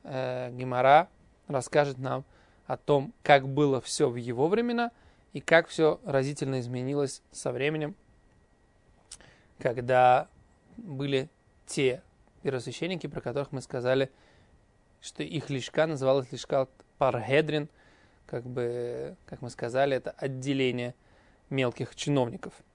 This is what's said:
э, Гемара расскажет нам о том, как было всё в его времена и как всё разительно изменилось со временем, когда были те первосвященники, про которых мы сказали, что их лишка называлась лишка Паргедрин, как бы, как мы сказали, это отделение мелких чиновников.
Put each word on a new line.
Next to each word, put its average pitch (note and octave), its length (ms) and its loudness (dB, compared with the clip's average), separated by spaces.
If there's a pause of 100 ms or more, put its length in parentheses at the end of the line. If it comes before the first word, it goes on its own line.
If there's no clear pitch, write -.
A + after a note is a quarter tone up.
э, B2+ 480 -6
Гемара B2+ 560 6 (400)
расскажет C#3+ 500 0
нам C3 260 -6 (420)
о C3 100 -4
том, C#3 360 0 (100)
как C#3 260 8
было C3+ 320 2
всё - 280 0
в B2 80 -4
его B2 320 -2
времена A#3 440 -2 (400)
и C#3+ 80 -8
как E3 280 4
всё D#3 360 2
разительно C3+ 560 -2
изменилось B2+ 720 -4
со - 220 -6
временем, D3+ 420 -4 (1600)
когда B2+ 720 4 (480)
были C#3 540 -4 (360)
те C3 360 -2 (400)
первосвященники, C#3 640 -6
про C#3+ 140 -10
которых C3+ 320 -6
мы B2+ 100 -8
сказали, C3 480 0 (880)
что - 220 -12
их D3 280 -6
лишка C#3 360 0
называлась C3+ 440 0
лишка C3+ 380 -2 (300)
Паргедрин, C#3 680 0 (640)
как A#2+ 140 -8
бы, B2 680 -6 (120)
как - 160 -14
мы A#2+ 80 -10
сказали, C3 440 0
это - 180 -6
отделение C3 840 -4 (560)
мелких C3 440 -4
чиновников. B2+ 600 -2 (200)